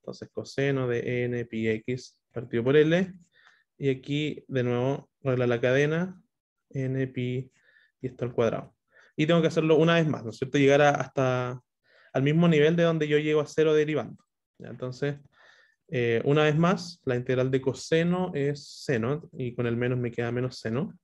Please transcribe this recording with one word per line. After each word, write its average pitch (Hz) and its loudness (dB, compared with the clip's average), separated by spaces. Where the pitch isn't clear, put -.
Entonces, 117 -16
coseno 135 -4
de 123 -2
N 120 -4
pi 113 -4
X 110 -6
partido 120 -4
por 139 4
L. 170 2
Y 143 -2
aquí, 143 -4
de 131 -2
nuevo, 123 -2
regla 127 0
de 120 0
la 120 0
cadena, 147 0
N 131 -4
pi 127 -6
y 131 -8
esto 127 -8
al 117 -6
cuadrado. 113 -2
Y 151 0
tengo 170 4
que 160 2
hacerlo 160 2
una 165 6
vez 165 2
más, 117 -4
¿no 110 -8
es - -14
cierto? 131 -2
Llegar 139 6
a, 147 6
hasta 127 -2
al 135 0
mismo 160 4
nivel 156 6
de 170 2
donde 165 2
yo 147 2
llego 151 2
a 143 -2
cero 156 2
derivando. 151 0
¿Ya? - -16
Entonces, 127 -6
eh, 117 0
una 151 4
vez 151 2
más, 170 0
la 123 -2
integral 127 0
de 131 0
coseno 170 -2
es 143 -4
seno, 135 -2
y 123 -8
con 120 -2
el 117 -2
menos 123 -2
me 123 -4
queda 117 -4
menos 127 -4
seno 123 -6